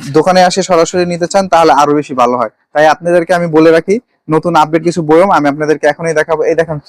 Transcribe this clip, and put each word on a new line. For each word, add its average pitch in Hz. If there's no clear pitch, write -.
দোকানে 180
আসে 180
সরাসরি 175
নিতে 175
চান, 196
তাহলে 165
আরো 147
বেশি 147
ভালো 123
হয়। 113
তাই 151
আপনাদেরকে 170
আমি 175
বলে 160
রাখি, 175
নতুন 156
আপডেট 156
কিছু 170
বয়ম 165
আমি 147
আপনাদেরকে 147
এখনই 165
দেখাবো। 156
এই 165
দেখেন, 156